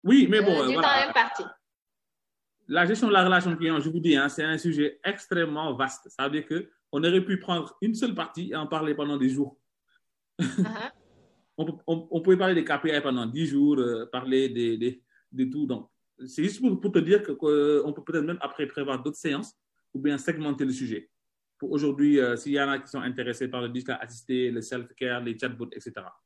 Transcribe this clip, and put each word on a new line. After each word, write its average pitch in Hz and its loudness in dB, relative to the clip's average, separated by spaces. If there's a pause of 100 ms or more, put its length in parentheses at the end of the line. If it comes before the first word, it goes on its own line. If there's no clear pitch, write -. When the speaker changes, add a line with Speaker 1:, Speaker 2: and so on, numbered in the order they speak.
Speaker 1:
Oui, 247 8
mais 214 6
bon, 175 4
Speaker 2:
euh, 131 2
du 131 2
Speaker 1:
voilà. 165 4
Speaker 2:
temps 277 4
imparti. 233 0 (1200)
Speaker 1:
La 170 2
gestion 220 2
de 208 4
la 185 8
relation 180 4
client, 160 0
je 151 -2
vous 165 -4
dis, 156 4
hein, 143 2
c'est 151 -4
un 156 -2
sujet 147 -2
extrêmement 160 -4
vaste. - -6
Ça 135 -6
veut 143 -2
dire 147 -4
que 165 -6 (220)
on 151 -2
aurait 180 4
pu 185 -2
prendre 170 -4
une 220 0
seule 226 -2
partie 175 -8
et - -6
en 156 -6
parler 156 -2
pendant 147 -4
des 131 2
jours. 135 -4 (840)
Speaker 2:
Uh-huh. 220 -2
Speaker 1:
<laughs> - -20
On 156 0
peut, 160 -6 (140)
on, 165 -2
on 165 -2
pouvait 185 6
parler 185 2
des 165 2
K 147 -2
P 156 0
I 139 2
pendant 127 -2
dix 143 -2
jours, 143 4
euh, 117 -2
parler 131 0
des, 117 -2
des, 123 -4 (300)
de 127 0
tout. 143 -4
Donc, 123 -6 (380)
c'est 151 -4
juste 208 -2
pour, 226 2
pour 196 -2
te 180 4
dire 196 4
que, 160 -8
que, 139 -4
euh, 147 4
on 147 -4
peut - -12
peut-être 151 -2
même 175 -4
après 143 -6
prévoir 135 -6
d'autres 147 -8
séances 160 -6 (360)
ou 135 -10
bien 143 0
segmenter 147 -2
le 131 -2
sujet. 120 -6 (480)
Pour 135 -8
aujourd'hui, 143 4
euh, 120 4
s'il 143 -6
y 143 0
en 139 0
a 135 -2
qui 135 -10
sont 139 -8
intéressés 123 -4
par 127 -6
le 120 -6
digital 123 -6
assisté, 120 -4
le 117 -6
self-care, 123 -8
les 117 -6
chatbots, 117 -8
et - -16
cetera. 92 -16 (100)